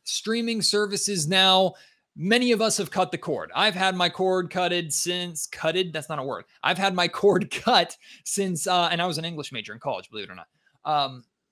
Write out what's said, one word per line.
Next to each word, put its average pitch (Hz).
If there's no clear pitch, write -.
streaming 226
services 196
now, 190
many 233
of 214
us 220
have 185
cut 185
the 175
cord. 92
I've 190
had 190
my 180
cord 185
cutted 175
since, 175
cutted? 170
That's 151
not 151
a 131
word. 113
I've 170
had 196
my 175
cord 196
<laughs> -
cut -
since, 190
uh, 175
and 170
I 180
was 156
an 160
English 160
major 107
in 117
college, 107
believe 101
it -
or 92
not. 85
Um, 135